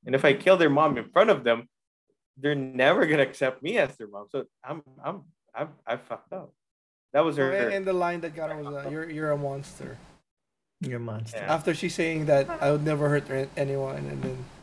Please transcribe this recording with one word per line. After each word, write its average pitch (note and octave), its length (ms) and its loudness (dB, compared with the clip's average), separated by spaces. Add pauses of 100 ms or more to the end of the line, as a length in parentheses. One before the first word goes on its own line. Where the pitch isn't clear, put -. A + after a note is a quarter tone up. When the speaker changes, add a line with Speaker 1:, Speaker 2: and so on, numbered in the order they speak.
Speaker 1:
And B2+ 100 -2
if C3 100 2
I C#3 80 8
kill F3+ 240 6
their E3 120 6
mom C#3+ 280 4
in A2 120 -8
front G#3+ 200 6
of C3 140 4
them, A#2 260 0 (680)
they're D3 180 -2
never C3+ 500 2
gonna D3+ 180 2
accept C3 400 -2
me G#3 140 -2
as C#3 180 0
their G#2+ 120 -14
mom. G2+ 220 -14
So C3 160 -6 (180)
I'm, D3 200 -12 (200)
I'm, F3+ 200 -10 (300)
I'm, C3 160 -8 (180)
I A#2+ 100 -4
fucked - 360 -14
up. F3+ 200 -14 (600)
That D3 100 4
was D3+ 140 0
her C3+ 140 2
Speaker 2:
Oh, - 40 0
and, G#3+ 180 0
and G3 120 -4
the F#3+ 80 0
line F3 280 0
that D#3+ 140 -8
got D#3+ 160 -6
her D#3 100 -8
was, C#3+ 240 -8
uh, C#3 40 -8
"You're, D#3+ 200 -8
you're D3+ 220 -2
a C#3+ 60 2
monster." C#3 600 -8 (840)
Speaker 3:
You're B2+ 160 -6
a - 20 -6
monster. A2+ 380 -8
Speaker 1:
Yeah. G2+ 160 -2
Speaker 2:
After E3 200 -2
she's F3 220 -4
saying D#3+ 300 -2
that, C#3+ 240 4 (120)
"I C#3+ 100 2
would D3 120 2
never D3+ 240 0
hurt C#3+ 220 0
a-, C3+ 260 -2
anyone," C#3 400 -4 (160)
and C#3 100 -8
then C3 160 -4 (260)